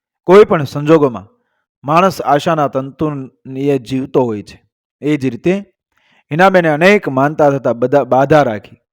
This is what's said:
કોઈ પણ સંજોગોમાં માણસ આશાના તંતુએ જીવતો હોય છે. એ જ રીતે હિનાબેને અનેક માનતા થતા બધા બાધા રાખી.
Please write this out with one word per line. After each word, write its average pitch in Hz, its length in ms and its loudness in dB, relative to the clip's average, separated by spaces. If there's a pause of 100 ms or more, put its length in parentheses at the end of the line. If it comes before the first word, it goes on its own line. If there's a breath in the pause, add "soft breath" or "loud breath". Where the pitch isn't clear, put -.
(240)
કોઈ 202 200 6
પણ 180 200 -2
સંજોગોમાં 143 640 0 (560)
માણસ 170 380 0
આશાના 147 460 0
તંતુએ 135 1080 -6
જીવતો 131 460 -2
હોય 107 180 -6
છે. - 200 -20 (380)
એ 147 160 -2
જ 135 100 -6
રીતે 175 460 -4 (580)
હિનાબેને 180 380 2
અનેક 175 400 2
માનતા 143 420 0
થતા 131 220 -2
બધા 127 320 0
બાધા 139 380 2
રાખી. 110 340 -6 (160)